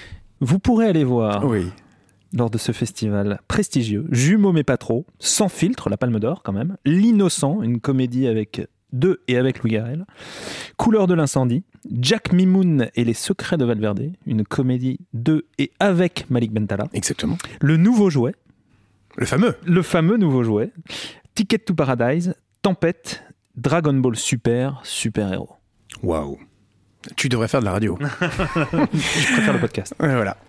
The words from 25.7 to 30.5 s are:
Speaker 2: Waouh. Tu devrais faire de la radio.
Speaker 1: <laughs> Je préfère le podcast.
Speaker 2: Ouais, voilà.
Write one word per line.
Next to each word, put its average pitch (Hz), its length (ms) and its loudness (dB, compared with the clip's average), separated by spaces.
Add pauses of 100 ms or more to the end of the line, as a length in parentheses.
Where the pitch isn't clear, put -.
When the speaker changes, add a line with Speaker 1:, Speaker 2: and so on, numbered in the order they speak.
Speaker 2:
Waouh. 76 360 -4 (760)
Tu - 140 -2
devrais 113 180 0
faire 135 140 0
de 113 60 0
la 98 40 0
radio. 101 300 0
Speaker 1:
<laughs> 143 200 -6
Je 165 1120 -2
préfère 220 200 2
le 180 80 0
podcast. - 400 -6
Speaker 2:
Ouais, 147 140 2
voilà. 107 220 -2 (120)